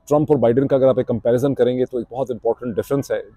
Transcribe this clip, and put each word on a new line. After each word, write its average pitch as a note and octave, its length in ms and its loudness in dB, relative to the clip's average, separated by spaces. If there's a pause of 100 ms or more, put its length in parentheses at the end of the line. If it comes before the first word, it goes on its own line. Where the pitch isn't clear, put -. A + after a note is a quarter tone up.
Trump D3+ 220 2
और D3 60 6
Biden A#2+ 300 2
का C#3 100 0
अगर C3 100 2
आप B2 120 2
एक B2+ 80 -2
comparison A#2+ 480 0
करेंगे B2 300 0
तो A#2+ 160 -6
एक G#2+ 100 -10
बहुत B2 200 -6
important A2+ 460 -4
difference C#3 360 -4
है G#2 100 -4 (140)